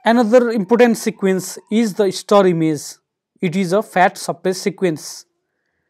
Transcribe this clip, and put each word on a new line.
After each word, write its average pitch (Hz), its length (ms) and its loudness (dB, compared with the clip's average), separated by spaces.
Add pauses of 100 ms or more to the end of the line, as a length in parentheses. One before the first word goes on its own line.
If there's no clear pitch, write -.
Another 233 460 4
important 226 460 2
sequence 190 600 -4 (140)
is 214 240 0
the 196 160 0
star 202 340 2
image. 160 360 0 (600)
It 175 140 -4
is 185 180 -2
a 208 80 2
fat 190 380 0
suppressed 185 420 -6
sequence. - 640 -6 (640)